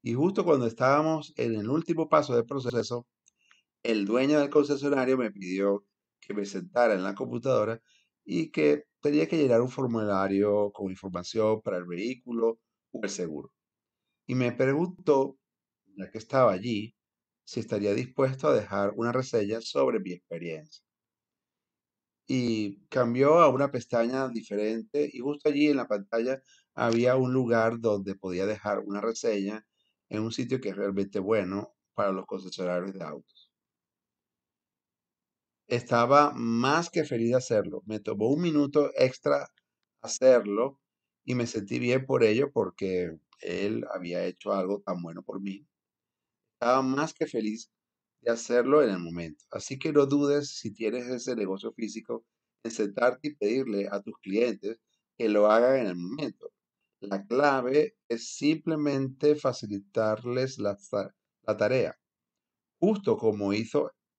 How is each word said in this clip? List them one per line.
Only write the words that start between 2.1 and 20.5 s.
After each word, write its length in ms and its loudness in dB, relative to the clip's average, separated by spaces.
del 100 2
proceso, 640 -4
el 220 0
dueño 340 2
del 100 2
concesionario 680 2
me 140 -2
pidió 540 -2
que 160 -12
me 100 -4
sentara 480 0
en 100 0
la 120 -4
computadora 680 -2
y 280 -4
que 340 2
tenía 260 2
que 100 -2
llenar 240 4
un 80 0
formulario 1040 0
con 180 -8
información 680 -2
para 160 -4
el 80 -8
vehículo 760 -2
o 120 -10
el 60 -4
seguro. 420 -8
Y 80 -2
me 160 2
preguntó, 840 0
ya 160 -14
que 60 -12
estaba 340 4
allí, 440 -4
si 160 -8
estaría 340 -2
dispuesto 540 -2
a 60 4
dejar 420 0
una 160 -2
reseña 500 -2
sobre 380 0
mi 140 -8
experiencia. 680 -12